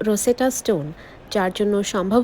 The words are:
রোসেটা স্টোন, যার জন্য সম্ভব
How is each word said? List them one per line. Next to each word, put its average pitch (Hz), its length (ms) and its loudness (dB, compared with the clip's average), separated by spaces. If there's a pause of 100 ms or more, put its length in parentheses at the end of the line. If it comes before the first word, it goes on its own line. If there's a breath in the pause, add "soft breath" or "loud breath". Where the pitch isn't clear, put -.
রোসেটা 240 400 2 (120)
স্টোন, 156 280 0 (480 loud breath)
যার 185 240 2
জন্য 208 160 2 (180)
সম্ভব 196 320 2